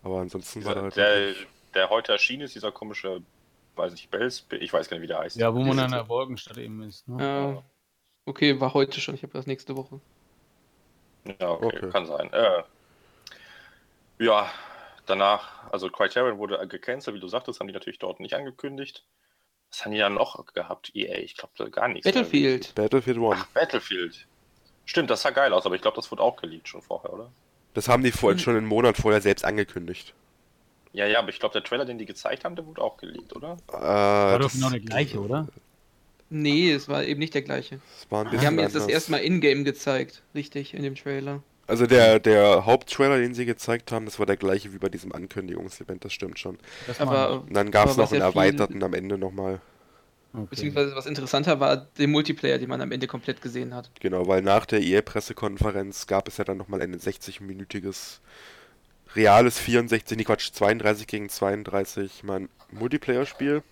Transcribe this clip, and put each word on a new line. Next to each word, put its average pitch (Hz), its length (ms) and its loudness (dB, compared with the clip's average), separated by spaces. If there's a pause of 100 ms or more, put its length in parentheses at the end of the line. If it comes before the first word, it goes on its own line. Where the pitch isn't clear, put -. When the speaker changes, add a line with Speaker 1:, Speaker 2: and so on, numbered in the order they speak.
Speaker 1:
Aber 95 180 -4
ansonsten 92 400 -10
Speaker 2:
Dieser, 98 100 -8
Speaker 1:
war 98 40 -2
da 98 100 -4
halt 98 120 -6
Speaker 2:
der, 104 200 4
Speaker 1:
wirklich 98 300 -2 (280)
Speaker 2:
der 95 160 0
heute 113 220 0
erschienen 127 320 -2
ist, 127 100 -14
dieser 104 180 -6
komische, 95 480 -10 (560)
weiß 87 160 -4
nicht, - 180 -20
Bells, 120 360 -4 (120)
ich - 140 -8
weiß 82 160 0
gar 85 80 -8
nicht, 82 60 -10
wie 82 60 -12
der 80 100 -4
heißt. 80 180 -8
Speaker 3:
Ja, 113 160 2
wo 120 60 0
man 135 140 2
Speaker 2:
Diese 131 120 2
Speaker 3:
an 127 60 -2
der 120 180 -4
Wolkenstadt 127 480 -6
eben 110 260 -12
ist, 107 260 -18
ne? 127 140 -6
Speaker 4:
Ja. 139 400 -4 (640)
Okay, 139 340 2
war 131 140 0
heute 139 300 2
schon, - 120 -8
ich - 80 -12
hab - 120 -16
das 135 120 -8
nächste 135 300 -8
Woche. 135 240 -14 (1400)
Speaker 2:
Ja, 90 120 -2
okay, 110 260 -2
Speaker 1:
Okay. 92 140 -8
Speaker 2:
kann 90 160 -2
sein. 76 260 -6
Äh, 95 300 2 (1600)
ja, 107 320 2 (540)
danach, 98 680 0
also 95 200 -6
Criterion 113 480 0
wurde 98 280 -6
gecancelt, 123 480 -8
wie 98 60 -12
du 92 80 -12
sagtest, 117 320 -6
haben 98 60 -6
die 98 80 -12
natürlich - 240 -12
dort 92 200 -10
nicht - 160 -10
angekündigt. 135 680 -10 (680)
Was - 140 -12
haben 107 80 -8
die 107 60 -2
da 101 100 2
noch 101 460 -2
gehabt, - 400 -10
E 101 180 -6
A? - 60 -6
Ich - 180 -12
glaub, - 200 -16
da 110 120 -8
gar 107 200 -2
nichts - 180 -4
mehr. 190 80 2
Speaker 4:
Battlefield. 143 600 0
Speaker 1:
Battlefield 117 440 0
One. 110 200 2
Speaker 2:
Ach, - 100 -8
Battlefield. 98 760 -4 (600)
Stimmt, 151 240 -2
das 110 100 2
sah 151 80 0
geil 135 240 4
aus, 90 140 2
aber 90 80 0
ich 92 80 -6
glaub, 107 120 0
das - 160 -10
wurde - 120 -2
auch - 140 2
geleakt 82 320 -12
schon - 120 -16
vorher, - 320 -8
oder? 110 180 -16 (440)
Speaker 1:
Das 107 120 -2
haben 123 160 4
die 127 80 4
vor-, 110 200 4
Speaker 4:
Hm. 92 80 4
Speaker 1:
schon 117 180 2
einen 110 100 0
Monat 110 300 4
vorher 107 240 4
selbst 101 240 2
angekündigt. 92 680 -4 (800)
Speaker 2:
Ja, 101 120 -2
ja, 107 120 4
aber 113 100 -2
ich - 100 -12
glaub, 110 140 -2
der 104 100 -2
Trailer, 127 220 -4
den 123 140 -10
die 107 80 -10
gezeigt - 400 -8
haben, 175 100 -8
der 165 80 -12
wurde 156 160 -14
auch 113 160 -4
geleakt, - 400 -16
oder? 170 220 -14 (100)
Speaker 1:
Äh, - 60 -14
Speaker 3:
War 101 640 4
doch 139 80 4
Speaker 1:
das 127 80 -2
Speaker 3:
genau 131 160 0
der 123 100 -4
gleiche, 113 400 -4
oder? 135 260 -4 (840)
Speaker 4:
Nee, 151 420 4
es 139 160 -2
war 143 160 0
eben 147 160 -4
nicht 160 140 -6
der 143 80 0
gleiche. 135 360 -8 (220)
Speaker 1:
Es - 100 -18
war 107 120 0
ein 107 60 -2
Speaker 4:
Die - 40 -6
Speaker 1:
bisschen 120 140 4
Speaker 4:
haben 160 120 4
jetzt 156 160 0
das 156 100 0
Speaker 1:
anders. 120 100 2
Speaker 4:
erste 160 160 -2
Mal 151 80 2
Ingame 147 460 4
gezeigt, 135 580 -4 (120)
richtig, 143 380 -10
in 147 100 -8
dem 139 120 -6
Trailer. 139 480 -8 (240)
Speaker 1:
Also 120 200 4
der, 117 320 10
der 104 460 8
Haupttrailer, 131 540 4
den 123 160 0
sie 123 100 -4
gezeigt 117 480 -4
haben, 110 140 -4
das 101 120 -12
war 104 60 2
der 98 140 0
gleiche 98 340 0
wie 98 60 -16
bei 95 100 -2
diesem 90 240 -8
Ankündigungsevent, 90 880 -10
das 101 120 -10
stimmt 85 240 -10
schon. 92 200 -10 (280)
Speaker 3:
Das 123 120 -8
Speaker 4:
Aber 139 140 2
Speaker 3:
meine 135 220 4
ich. 131 140 -8
Speaker 1:
Und - 60 -10
dann 101 160 2
gab's 107 200 8
Speaker 4:
aber 131 80 2
Speaker 1:
noch 110 60 6
Speaker 4:
was - 100 0
Speaker 1:
einen 143 80 2
Speaker 4:
ja 92 100 4
viel 92 80 2
Speaker 1:
erweiterten 98 420 2
am 95 120 -2
Ende 95 240 -4
nochmal. 95 420 -4 (720)
Speaker 3:
Okay. 110 160 -10
Speaker 4:
Beziehungsweise 139 460 -2
was 135 100 -8
interessanter 143 560 0
war, 139 160 4
den 143 340 0
Multiplayer, 147 460 2
den 127 140 -4
man 127 100 -4
am 131 100 -6
Ende 127 160 -4
komplett 127 360 -8
gesehen 123 320 -8
hat. 123 160 -14 (100)
Speaker 1:
Genau, 92 260 -2
weil 95 140 4
nach 98 240 4
der 107 160 2
E 90 160 4
A 107 60 6
Pressekonferenz 101 1040 -4
gab 98 220 0
es - 100 -12
ja 101 60 -2
dann 98 120 -4
nochmal 95 240 -8
ein 90 180 -6
sechzig-minütiges, 98 1200 -10 (920)
reales 110 440 8
vierundsechzig, 117 580 2
nee 110 80 -2
Quatsch, - 280 0
zweiunddreißig 107 540 2
gegen 104 220 -6
zweiunddreißig 98 960 -4
Mann 95 240 -6 (220)
Multiplayer-Spiel. 131 1000 -2